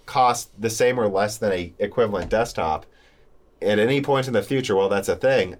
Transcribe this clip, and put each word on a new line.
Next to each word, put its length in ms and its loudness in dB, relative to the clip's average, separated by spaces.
cost 440 0
the 100 -2
same 280 2
or 100 0
less 300 -2
than 140 0
a 260 -4
equivalent 520 -2
desktop 540 -2
at 160 2
any 220 2
point 260 0
in 60 -4
the 100 2
future, 320 -2
well, 140 2
that's 200 0
a 60 0
thing. 440 0